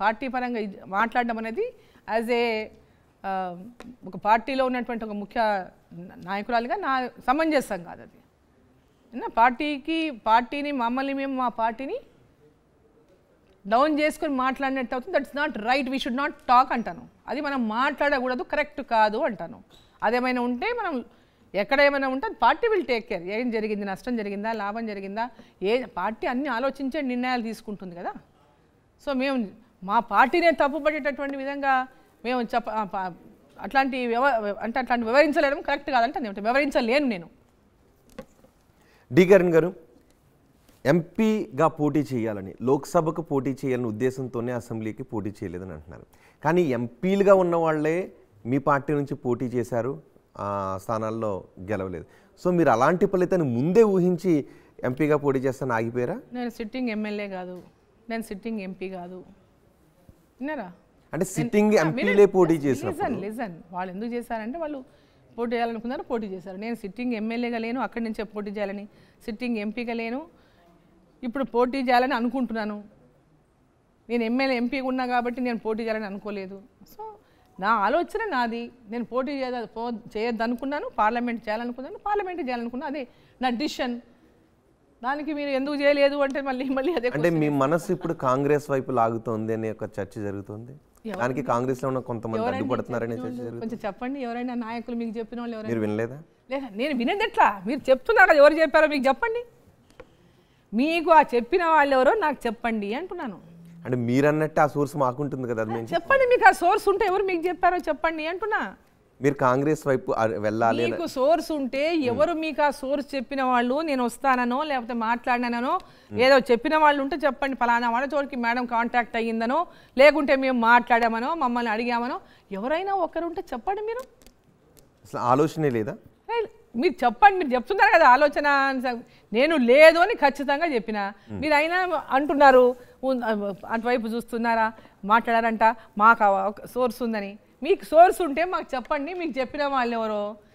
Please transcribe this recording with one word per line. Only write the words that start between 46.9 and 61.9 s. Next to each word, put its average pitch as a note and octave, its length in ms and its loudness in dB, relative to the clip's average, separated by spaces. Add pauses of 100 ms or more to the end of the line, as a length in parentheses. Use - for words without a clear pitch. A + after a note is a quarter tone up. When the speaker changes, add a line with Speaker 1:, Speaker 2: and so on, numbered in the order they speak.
Speaker 2:
ఉన్న F3 220 4
వాళ్ళే D#3+ 560 0 (340)
మీ C3 120 0
పార్టీ C#3 340 0
నుంచి C#3+ 220 -2
పోటీ B2+ 300 -2
చేశారు, B2 580 -4 (360)
ఆ G2 440 -4
స్థానాల్లో A2 640 -4 (160)
గెలవలేదు. F#2 440 -6 (420)
So F3+ 60 2
మీరు E3+ 180 4
అలాంటి D3+ 360 4
ఫలితాన్ని F3+ 420 0
ముందే D#3 340 4
ఊహించి F3+ 640 2 (380)
ఎంపీగా C#3+ 320 2
పోటీ C#3 220 0
చేస్తానని B2+ 360 -2
ఆగిపోయారా? B2 460 -2 (120)
Speaker 1:
నేను A#3+ 180 -8
సిట్టింగ్ A#3+ 380 -8
ఎమ్మెల్యే G#3 400 -6
కాదు, F3+ 340 -12 (480)
నేను A3+ 120 -6
సిట్టింగ్ A3 380 -8
ఎంపీ F#3+ 280 -10
కాదు. F3+ 360 -14 (1160)
విన్నారా? B3 320 -8 (400)
Speaker 2:
అంటే E3+ 120 -2
Speaker 1:
నేను - 100 -6
Speaker 2:
సిట్టింగ్ G#3+ 400 4
Speaker 1:
ఆ, A3 60 6
Speaker 2:
ఎంపీలే G#3+ 320 0